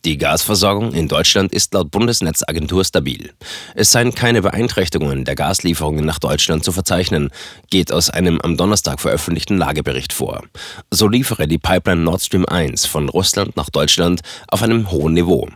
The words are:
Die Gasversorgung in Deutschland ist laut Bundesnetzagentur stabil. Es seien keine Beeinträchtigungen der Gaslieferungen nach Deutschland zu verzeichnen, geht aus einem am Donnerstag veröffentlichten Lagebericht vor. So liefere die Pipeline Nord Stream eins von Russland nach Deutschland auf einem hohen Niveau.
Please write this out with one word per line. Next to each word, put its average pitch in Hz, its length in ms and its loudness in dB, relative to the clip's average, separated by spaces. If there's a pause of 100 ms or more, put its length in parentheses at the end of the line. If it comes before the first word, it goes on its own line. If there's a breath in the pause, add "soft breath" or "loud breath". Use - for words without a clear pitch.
Die 78 120 -2
Gasversorgung 101 760 0
in 76 160 0
Deutschland 90 420 2
ist - 220 -2
laut 85 180 0
Bundesnetzagentur 90 920 0
stabil. - 480 -4 (420 loud breath)
Es - 160 4
seien 123 240 2
keine 117 260 4
Beeinträchtigungen 85 840 0
der 69 100 -4
Gaslieferungen 76 720 -2
nach 78 140 -2
Deutschland 76 440 0
zu 95 80 -2
verzeichnen, 85 600 0 (380 loud breath)
geht 92 220 2
aus - 180 2
einem 87 300 2
am 85 160 0
Donnerstag 87 460 0
veröffentlichten 82 560 0
Lagebericht 71 560 -2
vor. - 300 -6 (460 loud breath)
So 101 200 4
liefere 117 400 0
die 82 80 2
Pipeline 90 420 2
Nord 82 220 0
Stream - 240 0
eins 80 400 -2
von 73 240 -2
Russland - 480 0
nach 76 120 -4
Deutschland 85 520 2 (260 loud breath)
auf 101 160 0
einem 113 260 2
hohen 80 260 2
Niveau. 85 400 2